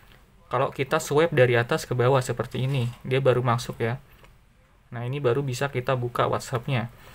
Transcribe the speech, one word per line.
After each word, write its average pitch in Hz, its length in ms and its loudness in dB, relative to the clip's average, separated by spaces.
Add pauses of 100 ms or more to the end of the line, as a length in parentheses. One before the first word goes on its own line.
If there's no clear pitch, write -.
(480)
kalau 135 240 -2
kita 143 240 -2
swipe 156 380 2
dari 123 240 6
atas 120 260 0
ke - 80 -4
bawah 127 300 4
seperti - 420 -4
ini, 131 240 -2 (160)
dia 131 160 0
baru 127 240 4
masuk 120 400 -2
ya. 120 160 -4 (880)
Nah, 120 160 -8
ini 139 160 -4
baru 135 240 2
bisa 135 240 -2
kita 131 240 -2
buka 123 320 0
WhatsApp-nya. 120 640 -2 (240)